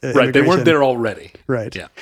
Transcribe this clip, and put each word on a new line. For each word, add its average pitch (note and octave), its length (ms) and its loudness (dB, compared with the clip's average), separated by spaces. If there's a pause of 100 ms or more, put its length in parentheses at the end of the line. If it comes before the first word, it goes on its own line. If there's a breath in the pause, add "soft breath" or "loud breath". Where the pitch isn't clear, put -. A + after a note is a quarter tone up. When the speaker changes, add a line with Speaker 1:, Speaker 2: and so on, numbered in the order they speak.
Speaker 1:
uh, C3 100 -4
Speaker 2:
Right, A#2 200 2
they C#3 80 4
weren't D#3 200 2
Speaker 1:
immigration. - 20 -2
Speaker 2:
there D3+ 200 2
already. A#2 480 -4 (140)
Speaker 1:
Right. A#2 300 -4
Speaker 2:
Yeah. F2+ 120 -12 (140 loud breath)